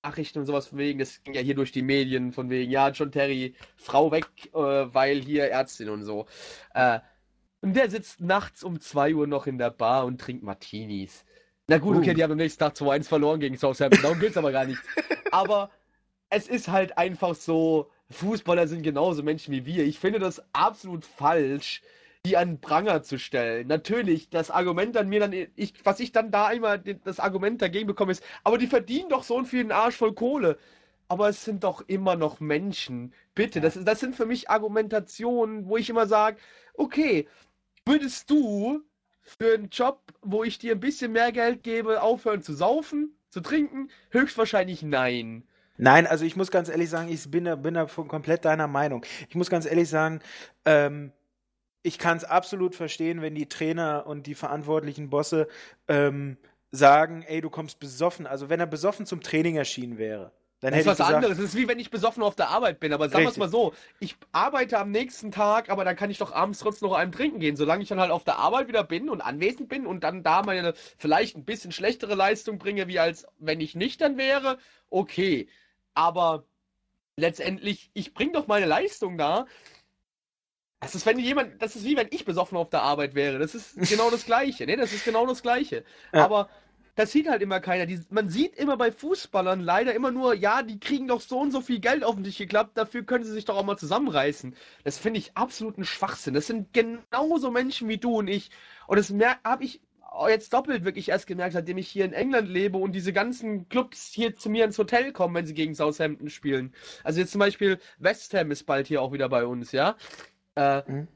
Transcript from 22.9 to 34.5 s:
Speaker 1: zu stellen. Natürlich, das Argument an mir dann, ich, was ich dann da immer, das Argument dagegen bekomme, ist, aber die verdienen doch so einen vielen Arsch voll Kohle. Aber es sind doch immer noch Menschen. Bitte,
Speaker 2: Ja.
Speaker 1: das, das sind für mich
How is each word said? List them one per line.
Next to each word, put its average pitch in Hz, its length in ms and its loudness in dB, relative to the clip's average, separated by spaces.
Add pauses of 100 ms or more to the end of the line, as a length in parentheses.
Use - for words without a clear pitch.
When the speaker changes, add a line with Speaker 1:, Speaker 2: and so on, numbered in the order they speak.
Speaker 1:
zu 135 160 -8
stellen. 120 500 -2
Natürlich, 165 600 0
das 165 220 -2
Argument 180 460 0
an 208 120 2
mir 208 120 2
dann, 202 120 0
ich, 185 420 -8 (100)
was 196 160 2
ich 247 120 -6
dann 226 180 0
da 208 200 2
immer, 220 280 0
das 190 420 -10
Argument 196 420 0
dagegen 196 240 -2
bekomme, 196 260 0
ist, 185 100 -4 (220)
aber 226 140 4
die 247 80 2
verdienen 277 420 0
doch 262 140 0
so 233 140 -2
einen 262 100 -2
vielen 247 260 -2
Arsch 220 240 2
voll 226 180 2
Kohle. 240 440 0 (500)
Aber 202 220 2
es - 140 -8
sind 208 200 -6
doch - 220 -2
immer 190 300 0
noch 156 240 -2
Menschen. 151 720 -4 (200)
Bitte, 202 260 0
Speaker 2:
Ja. - 20 -2
Speaker 1:
das, 160 200 2
das 214 180 2
sind 254 140 -4
für 226 120 -2
mich 247 240 -4